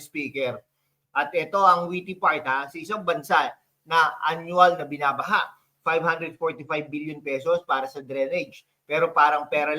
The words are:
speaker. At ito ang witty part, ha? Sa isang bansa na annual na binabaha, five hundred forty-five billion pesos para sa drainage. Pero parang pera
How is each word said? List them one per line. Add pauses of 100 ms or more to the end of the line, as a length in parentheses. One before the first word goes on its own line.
speaker. (540)
At
ito
ang
witty
part,
ha?
Sa
isang
bansa (320)
na
annual
na
binabaha, (260)
five
hundred
forty-five
billion
pesos
para
sa
drainage. (160)
Pero
parang
pera